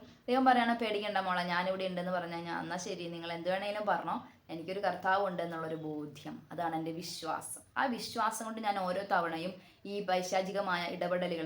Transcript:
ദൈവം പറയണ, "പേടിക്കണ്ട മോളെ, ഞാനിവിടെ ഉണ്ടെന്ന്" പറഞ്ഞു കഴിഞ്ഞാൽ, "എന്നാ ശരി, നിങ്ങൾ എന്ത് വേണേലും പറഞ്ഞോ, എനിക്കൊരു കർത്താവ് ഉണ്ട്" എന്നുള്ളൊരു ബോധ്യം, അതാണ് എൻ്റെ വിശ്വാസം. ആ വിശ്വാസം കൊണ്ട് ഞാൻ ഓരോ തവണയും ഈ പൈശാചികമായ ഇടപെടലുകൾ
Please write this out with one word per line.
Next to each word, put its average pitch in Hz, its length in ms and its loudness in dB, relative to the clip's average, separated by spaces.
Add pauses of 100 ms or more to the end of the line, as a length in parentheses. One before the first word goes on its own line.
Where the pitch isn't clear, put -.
(280)
ദൈവം 254 220 4
പറയണ, 233 320 6
"പേടിക്കണ്ട 208 460 0
മോളെ, 180 160 2 (100)
ഞാനിവിടെ 190 360 0
ഉണ്ടെന്ന്" 180 280 -2
പറഞ്ഞു 170 200 -4
കഴിഞ്ഞാൽ, 170 260 -4
"എന്നാ 170 220 -4
ശരി, 175 280 -6
നിങ്ങൾ 170 240 -6
എന്ത് 170 160 -2
വേണേലും 208 380 -2
പറഞ്ഞോ, 170 240 0 (360)
എനിക്കൊരു 190 340 -4
കർത്താവ് 190 420 4
ഉണ്ട്" 175 180 -2
എന്നുള്ളൊരു 165 320 -4 (100)
ബോധ്യം, 151 460 -8 (180)
അതാണ് 165 280 -2
എൻ്റെ 160 220 -2
വിശ്വാസം. - 600 -6 (180)
ആ 262 40 4 (140)
വിശ്വാസം 220 500 0
കൊണ്ട് 220 200 -6
ഞാൻ 202 180 2
ഓരോ 185 260 0
തവണയും 170 400 2 (380)
ഈ 202 40 -4 (140)
പൈശാചികമായ 185 720 2 (120)
ഇടപെടലുകൾ 175 520 0